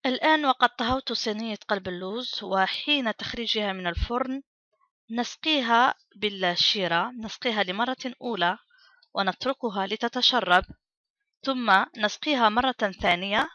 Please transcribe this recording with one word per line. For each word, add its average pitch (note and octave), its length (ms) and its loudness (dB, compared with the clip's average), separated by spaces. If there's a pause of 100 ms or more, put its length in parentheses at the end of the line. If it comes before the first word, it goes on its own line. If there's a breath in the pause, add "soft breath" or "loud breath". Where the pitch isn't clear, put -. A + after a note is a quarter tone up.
الآن D4 400 2
وقد B3 240 4
طهوت B3 440 -2
صينية A3 440 -6 (100)
قلب F#3+ 200 -2
اللوز، F#3+ 560 -8
وحين G3+ 720 0
تخرجها A3 580 -4
من F#3 140 -6
الفرن B3+ 560 -2 (680)
نسقيها A#3+ 840 2 (220)
بالشيرة، F#3+ 960 0
نسقيها A3 520 -4
لمرة A3 340 -2 (240)
أولى F#3+ 360 0 (560 soft breath)
ونتركها G3 760 -2
لتتشرب، G#3+ 760 2 (840)
ثم A#3 400 4 (120)
نسقيها A3+ 520 2
مرة A#3+ 420 0 (100)
ثانية G3 540 0